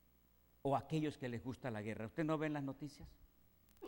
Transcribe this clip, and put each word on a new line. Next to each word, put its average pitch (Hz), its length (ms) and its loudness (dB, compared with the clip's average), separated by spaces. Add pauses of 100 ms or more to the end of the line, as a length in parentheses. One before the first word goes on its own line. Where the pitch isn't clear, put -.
(640)
o 170 120 6
a 127 60 6
aquellos 151 380 0
que 127 100 -4
les 117 140 -2
gusta 127 280 -4
la 107 120 -2
guerra. 110 240 -2
¿Usted 160 180 -2
no 156 140 4
ve 156 80 2
en 151 80 0
las 143 100 0
noticias? 139 440 -8 (800)